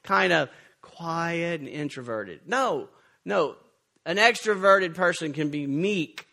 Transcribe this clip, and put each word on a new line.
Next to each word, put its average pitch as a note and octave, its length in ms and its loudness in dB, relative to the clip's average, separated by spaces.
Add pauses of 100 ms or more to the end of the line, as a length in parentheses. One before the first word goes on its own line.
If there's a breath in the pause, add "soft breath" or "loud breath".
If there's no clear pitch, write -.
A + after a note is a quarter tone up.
kind F#3+ 280 4
of D#3 160 4 (340 loud breath)
quiet E3+ 800 -6
and C3+ 80 -12
introverted. A#2+ 800 -8
No, G#3+ 400 -2 (380 soft breath)
no. F3 320 0 (480)
An E3+ 100 -4
extroverted G3 800 4
person E3+ 380 0
can D3+ 160 -2
be C#3+ 180 -6
meek. E3+ 640 -2